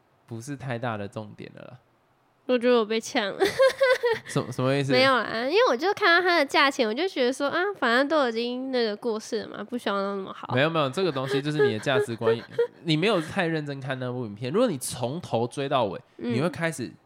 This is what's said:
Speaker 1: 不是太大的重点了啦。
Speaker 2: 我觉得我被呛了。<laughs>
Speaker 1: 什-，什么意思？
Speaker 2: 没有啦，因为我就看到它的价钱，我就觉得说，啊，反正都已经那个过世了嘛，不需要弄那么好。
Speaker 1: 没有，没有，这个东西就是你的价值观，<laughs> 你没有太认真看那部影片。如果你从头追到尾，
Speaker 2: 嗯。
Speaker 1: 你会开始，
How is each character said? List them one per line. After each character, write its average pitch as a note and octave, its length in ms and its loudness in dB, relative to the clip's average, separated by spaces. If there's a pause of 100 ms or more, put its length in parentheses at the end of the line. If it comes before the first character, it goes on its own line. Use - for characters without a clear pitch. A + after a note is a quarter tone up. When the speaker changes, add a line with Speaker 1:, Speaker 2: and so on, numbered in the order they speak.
(260)
Speaker 1:
不 A2+ 160 -12
是 C3+ 160 -10
太 B2 220 -8
大 A#2 180 -4
的 G2+ 100 -8
重 G#2+ 300 -12
点 G1+ 180 -16
了 G1+ 60 -18
啦。 - 180 -18 (680)
Speaker 2:
我 B3+ 100 2
觉 A#3 100 0
得 A#3+ 120 6
我 A3 40 2
被 A3 160 -2
呛 A3+ 240 -2
了。 G3 140 -6
<laughs> G4 80 4 (800)
Speaker 1:
什-， - 260 -2
什 B2+ 120 -4
么 C3+ 120 2
意 C#3 80 2
思？ C3 80 -2
Speaker 2:
没 B3+ 120 6
有 C4+ 140 6
啦， A3+ 260 -2
因 C4+ 80 -2
为 A4+ 180 6
我 B3+ 60 4
就 F4 180 0
看 G4+ 140 2
到 F4 200 6
它 F4 100 4
的 C#4+ 80 4
价 C#4+ 240 4
钱， B3 180 0
我 G#3+ 60 -2
就 D#4+ 140 -2
觉 C#4+ 180 0
得 B3 60 4
说， C#4+ 160 -2
啊， D#4 120 -2 (180)
反 A#3 200 2
正 C#4 100 4
都 D4 220 2
已 - 20 0
经 B3 400 -4
那 B3 120 0
个 G#3 120 -2
过 A3 240 -4
世 G#3+ 240 -6
了 - 140 -12
嘛， G#3 60 -8
不 A#3+ 140 -8
需 A3+ 120 -4
要 G3+ 120 0
弄 G3+ 160 -4
那 F#3+ 60 -8
么 - 100 -12
好。 - 200 -8
Speaker 1:
没 B2+ 80 4
有， D#3 80 4
没 E3 100 0
有， C#3 100 0
这 F3+ 140 -2
个 E3+ 80 2
东 C3+ 160 -4
西 C#3 140 -2
就 D3+ 100 -4
是 D3 160 2
你 A2+ 60 2
的 G#2+ 60 -4
价 C3+ 200 0
值 A#2 160 -2
观， A2+ 220 2 (200)
<laughs> - 260 -4
你 D#3 120 2
没 E3+ 120 2
有 G3+ 140 2
太 E3+ 240 -2
认 D#3+ 200 -2
真 C#3 140 -8
看 C3+ 200 -6
那 B2 120 -4
部 B2 140 -6
影 G#2 100 -10
片。 B2 160 -6
如 F#3+ 80 2
果 B3+ 80 4
你 D#3 100 -2
从 C3+ 440 -6
头 A#2 260 0
追 C#3 200 -6
到 C3+ 180 2
尾， E2+ 140 -4 (180)
Speaker 2:
嗯。 A#3+ 160 -4
Speaker 1:
你 C3 80 0
会 E3+ 80 0
开 E3 220 -4
始， A#2 200 -8 (140)